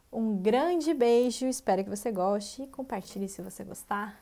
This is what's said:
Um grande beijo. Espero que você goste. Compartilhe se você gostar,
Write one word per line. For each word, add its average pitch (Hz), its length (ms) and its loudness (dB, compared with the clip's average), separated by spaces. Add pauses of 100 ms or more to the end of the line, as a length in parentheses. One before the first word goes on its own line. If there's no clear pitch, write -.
(120)
Um 220 260 0
grande 302 560 2
beijo. 240 520 4
Espero 202 360 0
que 196 80 -6
você 202 200 -4
goste. 208 580 -2
Compartilhe 196 600 -8
se - 140 -12
você 190 220 -12
gostar, 202 580 -8